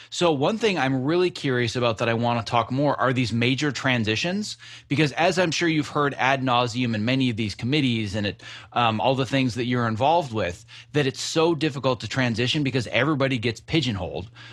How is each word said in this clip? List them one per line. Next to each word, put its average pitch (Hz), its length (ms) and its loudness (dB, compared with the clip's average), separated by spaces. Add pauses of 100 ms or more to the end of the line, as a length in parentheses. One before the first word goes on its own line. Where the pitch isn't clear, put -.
(120)
So 175 200 2
one 156 260 0
thing 208 200 0
I'm 131 260 2
really 175 280 2
curious 123 440 0
about 120 220 0
that 117 120 0
I 117 40 2
wanna 117 300 0
talk 117 280 0
more 139 280 2
are 123 120 2
these 123 220 0
major 127 380 2
transitions, 127 840 -2 (300)
because 143 260 2
as 165 260 2
I'm 175 120 2
sure 170 160 0
you've 156 200 2
heard 143 300 0
ad 131 260 2
nauseum 120 500 0
in 104 100 -2
many 127 260 2
of 107 80 -2
these 107 180 -4
committees 117 600 0
and 101 120 -2
it, - 160 -8 (300)
um, 113 280 2
all 127 140 2
the 131 100 0
things 131 300 0
that 123 100 -4
you're 123 220 0
involved 135 440 0
with, 92 340 -4 (280)
that 143 140 2
it's - 140 -4
so 165 340 2
difficult 135 460 -2
to 113 60 -6
transition 123 560 0
because 127 240 -2
everybody 135 500 0
gets 113 240 -4
pigeonholed. 92 680 -2 (240)